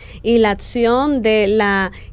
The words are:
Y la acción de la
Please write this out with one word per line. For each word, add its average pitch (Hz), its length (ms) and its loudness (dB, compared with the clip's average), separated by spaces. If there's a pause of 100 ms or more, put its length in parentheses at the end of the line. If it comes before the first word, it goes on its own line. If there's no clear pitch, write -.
(240)
Y 233 140 4
la 220 120 4
acción 247 720 0
de 220 240 2
la 196 460 0 (200)